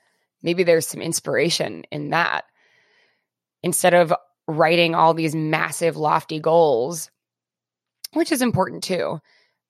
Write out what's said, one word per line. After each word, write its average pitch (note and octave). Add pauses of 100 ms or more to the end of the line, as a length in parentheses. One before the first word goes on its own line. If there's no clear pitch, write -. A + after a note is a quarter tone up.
(440)
Maybe F3
there's E3
some -
inspiration C#3
in D3
that. - (1160)
Instead F3
of E3+ (360)
writing E3
all E3
these D#3+
massive, D#3
lofty D#3
goals, D#3 (1000)
which E4
is B3+
important F#3+
too, E3 (500)